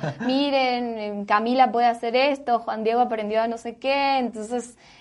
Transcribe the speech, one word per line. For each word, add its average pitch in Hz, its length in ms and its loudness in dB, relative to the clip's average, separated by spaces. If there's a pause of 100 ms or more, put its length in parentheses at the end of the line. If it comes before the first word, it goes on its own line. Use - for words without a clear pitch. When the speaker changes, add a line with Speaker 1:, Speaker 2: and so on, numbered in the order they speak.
Speaker 1:
<laughs> 139 140 -10
Speaker 2:
"Miren, 247 1000 -2
Camila 226 460 4
puede 240 160 2
hacer 233 280 -2
esto, 269 440 2
Juan 220 240 -6
Diego 226 180 2
aprendió 220 400 0
a 226 60 0
no 233 100 -4
sé 233 200 -12
qué". 277 420 0
Entonces, 233 580 -6 (240)